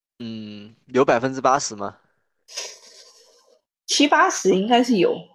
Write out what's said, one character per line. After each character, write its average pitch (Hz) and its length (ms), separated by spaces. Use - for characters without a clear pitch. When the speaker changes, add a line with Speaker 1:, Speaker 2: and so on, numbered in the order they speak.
Speaker 1:
嗯， 110 540
有 127 160
百 135 160
分 135 140
之 131 80
八 131 180
十 113 160
吗？ 101 220
Speaker 2:
七 - 200
八 320 220
十 - 220
应 190 140
该 240 160
是 247 160
有。 160 160